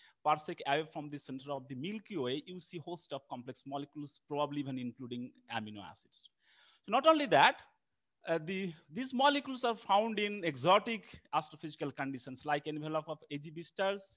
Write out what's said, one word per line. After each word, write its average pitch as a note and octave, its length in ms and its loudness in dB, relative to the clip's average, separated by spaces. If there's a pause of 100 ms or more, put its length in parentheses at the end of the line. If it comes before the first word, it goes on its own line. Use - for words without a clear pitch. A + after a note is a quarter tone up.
(260)
parsec D3+ 400 0
away D3+ 260 2
from D3 160 -8
the C#3+ 100 -8
center C3+ 320 -10
of C3+ 160 -6
the C3 80 -10
Milky G3 440 -6
Way, C3 260 -2
you F3+ 160 -12
see - 160 -16
host E3 380 -10
of C3+ 160 -10
complex B2 360 -12
molecules, C#3+ 600 -10
probably D3 320 0
even C3 180 -6
including B2 540 -8 (180)
amino G#2+ 400 -6
acids. - 380 -20 (560)
So G3 80 -4
not C4 140 2
only D#4 200 8
that, E3+ 360 8 (680)
uh, E3 160 2
the, F#3+ 300 -4 (180)
these C4 220 -6
molecules C4+ 500 2
are A#3 120 2
found G#3 420 2
in G#3 260 -2
exotic F3+ 600 2 (300)
astrophysical D3+ 640 -4
conditions C3+ 480 -8
like D3 220 -2
envelope D#3 420 -4
of D3+ 120 -10 (100)
A D3 80 -6
G D3+ 100 -12
B E3 140 -12
stars, G3 400 -4 (140)